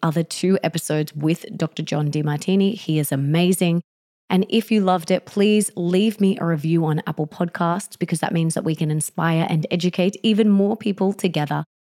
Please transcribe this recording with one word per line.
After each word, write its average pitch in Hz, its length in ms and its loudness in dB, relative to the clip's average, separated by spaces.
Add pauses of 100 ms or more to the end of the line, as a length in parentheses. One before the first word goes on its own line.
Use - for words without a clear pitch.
other 165 200 0
two 185 400 0
episodes 151 520 -2
with 156 300 -2 (100)
Doctor - 280 -6
John 151 280 -2
Demartini. 151 640 0
He 156 240 -2
is 147 140 -2
amazing. 170 680 2 (480)
And 190 180 2
if 226 240 0
you 220 80 4
loved 185 300 0
it, 185 160 0
please 208 500 2
leave 185 460 0
me 190 160 2
a 165 80 -2
review 160 400 2
on 156 200 0
Apple 156 200 -4
Podcasts, 175 720 -4
because 170 220 -2
that - 120 -2
means 165 220 0
that - 100 -4
we 160 100 0
can 156 160 -2
inspire 160 600 0
and 160 200 0
educate 180 520 0
even 214 260 4
more 202 280 4
people 196 360 -2
together. 151 520 -2 (240)